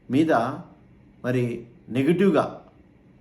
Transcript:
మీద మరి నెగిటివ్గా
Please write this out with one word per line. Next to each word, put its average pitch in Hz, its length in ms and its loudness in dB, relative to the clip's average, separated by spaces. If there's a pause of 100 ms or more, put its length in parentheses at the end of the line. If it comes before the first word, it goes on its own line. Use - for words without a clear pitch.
(120)
మీద 156 220 2 (920)
మరి 123 420 -4 (220)
నెగిటివ్గా 160 720 0 (600)